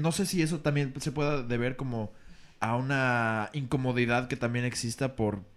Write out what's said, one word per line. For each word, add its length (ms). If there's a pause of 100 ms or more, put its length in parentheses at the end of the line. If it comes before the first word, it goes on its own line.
no 100
sé 160
si 160
eso 160
también 400
se 140
pueda 320
deber 320
como 360 (460)
a 180
una 760
incomodidad 760
que 100
también 280
exista 500
por, 280 (140)